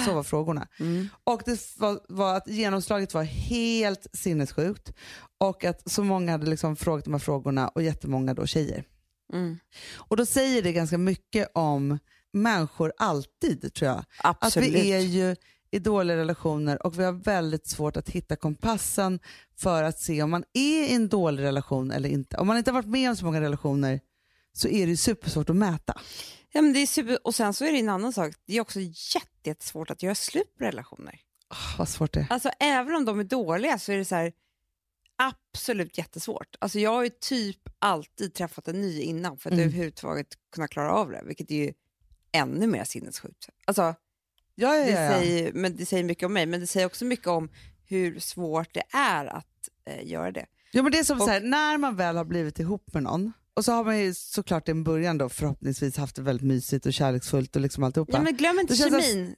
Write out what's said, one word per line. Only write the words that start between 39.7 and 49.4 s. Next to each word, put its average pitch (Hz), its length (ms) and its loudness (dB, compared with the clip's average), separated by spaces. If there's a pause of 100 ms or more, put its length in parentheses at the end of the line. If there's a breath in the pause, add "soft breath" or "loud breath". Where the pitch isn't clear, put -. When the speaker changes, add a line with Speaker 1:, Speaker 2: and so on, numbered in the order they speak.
Speaker 2:
kunna 156 160 -6
klara 151 260 -2
av 196 180 2
det, - 140 -10
vilket - 260 -12
är 151 40 -2
ju 143 180 -2 (580)
ännu 147 360 2
mer 127 160 0
sinnessjukt. - 640 -12 (160)
Alltså, 196 160 2 (800)
Speaker 1:
Ja, 262 180 4
ja, 294 80 4
Speaker 2:
det 240 60 4
Speaker 1:
ja, 180 100 4
ja. 151 100 4
Speaker 2:
säger, 175 420 2
men 180 220 0
det 175 100 -6
säger 180 180 0
mycket 170 220 -2
om 190 80 -2
mig, 175 120 2
men 170 140 -2
det 175 80 -6
säger 185 180 2
också 180 200 -6
mycket 247 220 -4
om 165 220 0 (360 soft breath)
hur 185 340 -2
svårt 165 540 -4
det - 180 -4
är 196 340 0
att, - 220 -10 (420)